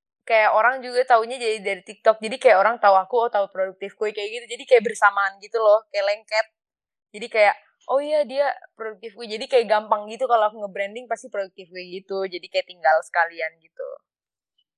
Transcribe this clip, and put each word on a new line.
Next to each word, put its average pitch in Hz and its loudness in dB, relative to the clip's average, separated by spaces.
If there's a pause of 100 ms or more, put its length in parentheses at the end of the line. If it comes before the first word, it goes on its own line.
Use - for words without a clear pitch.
(200)
kayak 220 2
orang 233 2
juga 247 -2
taunya 233 2
jadi 220 -2
dari 196 -6
TikTok. 214 0
Jadi 214 -6
kayak 208 6
orang 226 0
tahu 202 6
aku, 208 2
oh, 240 -2
tahu 202 -2
Produktif 190 -8
Kuy 214 -4
kayak 208 -8
gitu. 226 -12
Jadi 277 -14
kayak 233 4
bersamaan 196 0
gitu 208 -8
loh, 214 4
kayak 202 -2
lengket. 214 -4 (640)
Jadi 208 -14
kayak, 208 4 (360)
oh 262 0
iya, 294 -2
dia 269 -2 (320)
Produktif 220 -14
Kuy. 233 -14
Jadi 214 -10
kayak 233 4
gampang 214 0
gitu 220 -6
kalau 220 2
aku 220 -6
nge-branding 202 -10
pasti 233 -10
Produktif 196 -12
Kuy 180 -14
gitu. 190 -8
Jadi 175 -12
kayak 185 -4
tinggal 165 0
sekalian 165 -6
gitu. - -18 (880)